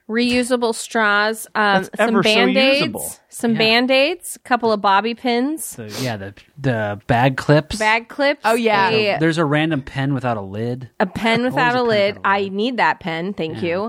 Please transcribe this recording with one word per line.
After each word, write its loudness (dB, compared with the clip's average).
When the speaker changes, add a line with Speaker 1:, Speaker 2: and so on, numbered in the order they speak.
Speaker 1:
reusable 0
straws, 0
um, 2
Speaker 2:
That's -8
Speaker 1:
some 2
Speaker 2:
ever 2
so 4
Speaker 1:
Band-Aids, 2
Speaker 2:
usable. -6
Speaker 1:
some -2
Speaker 3:
Yeah. -2
Speaker 1:
Band-Aids, 2
a -18
couple 2
of 0
bobby 2
pins. -2
Speaker 3:
So, -12
yeah, -4
the, -12
the -2
bag 2
clips. 2
Speaker 1:
Bag 0
clips. 0
Speaker 4:
Oh, 4
yeah. 2
Speaker 1:
A, 0
Speaker 3:
There's 2
a 2
random 0
pen -4
without -2
a -6
lid. -8
Speaker 1:
a 0
pen -2
Speaker 3:
Always -2
Speaker 1:
without 2
Speaker 3:
a 0
Speaker 1:
a 0
Speaker 3:
pen 0
Speaker 1:
lid. 2
Speaker 3:
without -4
a 4
Speaker 1:
I 2
Speaker 3:
lid. -6
Speaker 1:
need -2
that 2
pen. -6
Thank -6
Speaker 3:
Yeah. -2